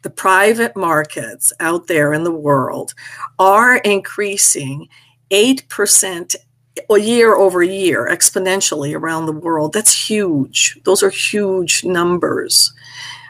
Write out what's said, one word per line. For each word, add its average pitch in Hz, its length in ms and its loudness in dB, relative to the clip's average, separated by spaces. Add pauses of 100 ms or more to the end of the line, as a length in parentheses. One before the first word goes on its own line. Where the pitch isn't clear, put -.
The - 80 -10
private 214 640 2
markets 151 840 -2
out 170 260 -2
there 147 260 2
in 156 120 -2
the 170 80 -2
world 143 640 -2 (440)
are 220 380 6
increasing 196 1120 -2 (420)
eight 247 380 2
percent 190 680 -2 (560)
a 208 80 6
year 226 360 4
over 180 280 2
year 175 480 0
exponentially 175 840 -2
around 160 320 -4
the 156 60 -4
world. 156 400 -2
That's - 380 -2
huge. 185 760 -2
Those - 180 2
are 196 80 2
huge 190 760 -2
numbers. - 880 0 (580)